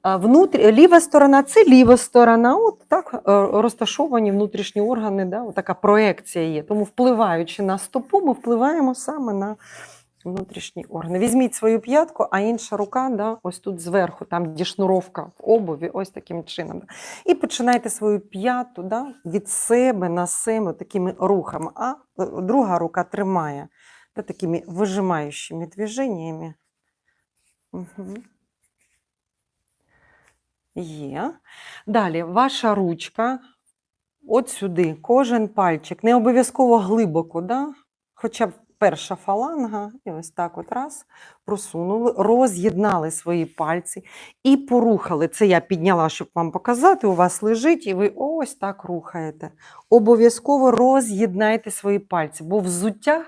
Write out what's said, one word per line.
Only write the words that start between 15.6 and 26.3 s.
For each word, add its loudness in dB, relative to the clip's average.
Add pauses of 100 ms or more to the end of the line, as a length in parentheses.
ось -8
таким -12
чином, -12
да. -18 (380)
І 2
починайте -2
свою -2
п'яту, -8
да, -6 (180)
від -6
себе 0
на -2
себе -4
такими -6
рухами, -2
а, -6
е, -10
друга -2
рука -4
тримає, -6 (480)
да, -10
такими -6
вижимаючими -6
движеннями. -8 (1160)